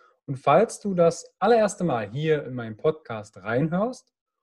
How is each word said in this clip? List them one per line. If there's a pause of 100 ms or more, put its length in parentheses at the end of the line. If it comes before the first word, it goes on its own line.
(260)
Und
falls
du
das
allererste
Mal
hier
in
meinem
Podcast
reinhörst (300)